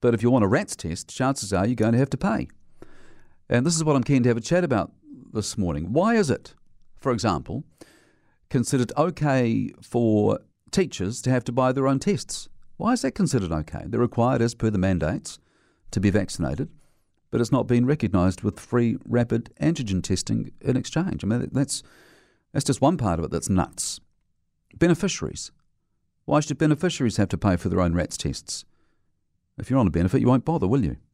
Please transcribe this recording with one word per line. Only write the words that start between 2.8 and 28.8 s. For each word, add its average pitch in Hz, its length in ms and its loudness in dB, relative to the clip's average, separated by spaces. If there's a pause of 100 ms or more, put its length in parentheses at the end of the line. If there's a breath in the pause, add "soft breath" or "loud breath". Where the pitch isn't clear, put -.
And 123 180 2
this 165 120 2
is 160 80 0
what 151 100 4
I'm 127 80 2
keen 131 200 4
to 123 60 4
have 117 80 2
a 120 40 -6
chat 175 240 2
about 117 260 0 (400)
this - 260 -6
morning. 85 360 -2
Why 202 220 4
is 196 140 2
it, - 240 -4 (460)
for 131 140 -2
example, 101 500 -2 (880 soft breath)
considered 123 480 0
okay 131 760 0 (100)
for 107 580 2 (320)
teachers 123 500 -2
to - 80 -2
have 127 160 2
to 120 80 -6
buy 127 180 2
their 135 160 0
own 135 120 2
tests? - 500 -4 (260)
Why 220 160 -2
is 254 120 0
that 269 80 -2
considered 120 420 0
okay? 78 320 -6
They're 113 160 -2
required, 123 400 2
as 117 140 0
per 113 140 0
the 107 80 -2
mandates, 90 600 -2 (520)
to 98 100 -2
be 101 80 4
vaccinated, 90 580 -2 (640)
but 117 100 0
it's 117 140 0
not 123 140 2
been 120 180 2
recognised 92 560 2
with 104 180 -2
free 120 460 0
rapid 117 560 0
antigen 120 420 0
testing 110 560 -4
in - 160 0
exchange. - 480 -4
I 98 40 -2
mean, 120 240 -2
that's, - 320 -4 (720 soft breath)
that's - 120 -2
just - 160 0
one 156 160 4
part 90 220 0
of 80 60 -2
it - 40 -4
that's 80 200 -4
nuts. - 520 -2 (720)
Beneficiaries. - 760 0 (760)
Why 147 140 2
should 147 180 -4
beneficiaries 143 600 0
have 101 120 2
to - 80 -4
pay 95 180 2
for 90 140 -2
their 90 120 0
own 85 120 2
rats 85 240 -2
tests? - 480 -8 (960)